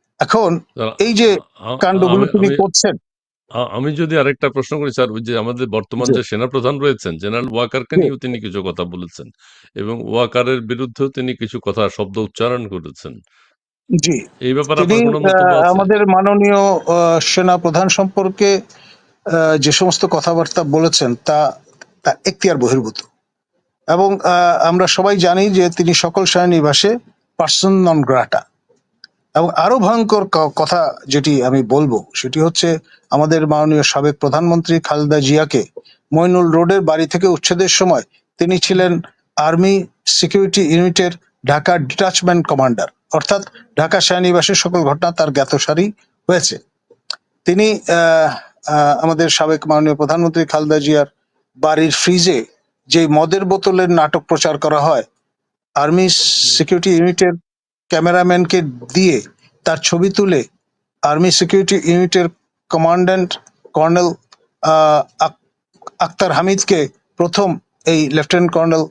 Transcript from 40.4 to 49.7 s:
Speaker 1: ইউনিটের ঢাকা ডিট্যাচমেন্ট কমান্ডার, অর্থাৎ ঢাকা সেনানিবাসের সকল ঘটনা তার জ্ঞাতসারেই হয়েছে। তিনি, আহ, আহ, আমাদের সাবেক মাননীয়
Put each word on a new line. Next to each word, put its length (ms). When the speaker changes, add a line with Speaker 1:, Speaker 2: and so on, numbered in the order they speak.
Speaker 1:
ইউনিটের 500
ঢাকা 300
ডিট্যাচমেন্ট 720
কমান্ডার, 400
অর্থাৎ 320
ঢাকা 240
সেনানিবাসের 540
সকল 280
ঘটনা 280
তার 220
জ্ঞাতসারেই 580
হয়েছে। 280
তিনি, 280
আহ, 640
আহ, 300
আমাদের 260
সাবেক 380
মাননীয় 280